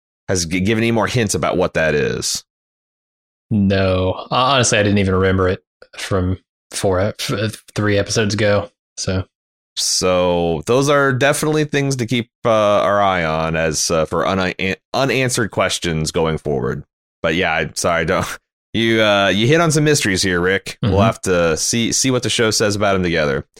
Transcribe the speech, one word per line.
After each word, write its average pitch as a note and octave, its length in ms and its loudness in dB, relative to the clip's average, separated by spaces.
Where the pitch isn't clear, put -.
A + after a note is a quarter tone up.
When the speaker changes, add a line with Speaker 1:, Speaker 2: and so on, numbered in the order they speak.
Speaker 1:
has F2+ 180 -2
g-, F2+ 140 -2
given A2 240 0
any A#2 80 0
more G#2+ 140 0
hints A2+ 280 -2
about E2+ 220 0
what F2+ 180 0
that D#2+ 200 2
is. C2 500 -4
Speaker 2:
No, F#2+ 800 0
honestly, B2+ 480 2
I G#2 40 4
didn't G#2 160 2
even F#2+ 160 2
remember F#2 340 2
it F#2+ 160 -4
from F#2 400 -2
four, F#2 300 0
ep-, G#2+ 200 -2
f-, G2+ 340 -4
three G#2 240 0
episodes G2+ 360 0
ago. G2+ 360 0
So, F#2 280 -4
Speaker 1:
So F2 880 0
those C3+ 220 2
are C#3 240 4
definitely D3+ 520 0
things C#3 320 -2
to A#2+ 100 -4
keep, A#2+ 240 -2
uh, A#2+ 60 2
our G#2 500 4
eye F#2 240 2
on D#2+ 320 -2
as, D#2+ 340 0
uh, D#2+ 140 2
for E2 220 -2
un-, F#2 260 0
unanswered B2 560 0
questions E2+ 600 -2
going D#2+ 280 -2
forward. C#2 460 -4
But E2 120 0
yeah, F2 200 0
I'm E2 200 -4
sorry, E2+ 300 -2
don't, E2+ 220 -2
<laughs> - 240 -20
you, A2+ 280 0
uh, G2+ 260 2
you G2+ 200 0
hit D#3+ 120 4
on E3 120 2
some D3+ 120 2
mysteries A2 380 0
here, F#2 180 0
Rick. F#2+ 420 -2
We'll G#2+ 100 0
Speaker 2:
Mm-hmm. F#2+ 100 2
Speaker 1:
have G2 200 0
to E2+ 340 0
see, A#2 360 -2
see - 200 0
what B2 100 -2
the G#2+ 80 -2
show A2 220 0
says G#2 240 0
about G2+ 180 2
'em F#2 80 0
together. D#2 440 0